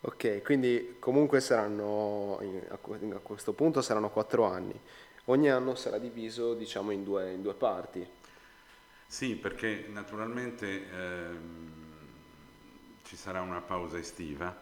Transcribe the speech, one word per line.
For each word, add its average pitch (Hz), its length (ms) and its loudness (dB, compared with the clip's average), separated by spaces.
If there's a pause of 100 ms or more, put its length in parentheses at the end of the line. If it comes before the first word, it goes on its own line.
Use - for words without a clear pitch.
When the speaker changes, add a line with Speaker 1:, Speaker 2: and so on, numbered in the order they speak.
Speaker 1:
Ok, 107 420 0
quindi 127 560 4
comunque 139 400 6
saranno, 104 1000 0
in, 95 280 -6
a 98 80 -8
que-, 101 220 -10 (140)
a 101 60 -8
questo 104 340 -6
punto 151 280 6
saranno 107 280 2
quattro 110 360 4
anni. 92 320 -2 (520)
Ogni 139 200 8
anno 127 260 4
sarà 110 220 -2
diviso, 117 560 -2
diciamo, 107 380 -4
in 98 120 -2
due, 95 300 0
in 92 80 -6
due 98 120 -2
parti. 90 540 -2 (1000)
Speaker 2:
Sì, 123 300 -4
perché 107 540 -4
naturalmente, 104 1000 -6
ehm, 85 920 -10 (1200)
ci - 140 -16
sarà 92 240 -6
una 90 180 -4
pausa 87 380 -4
estiva 85 640 -8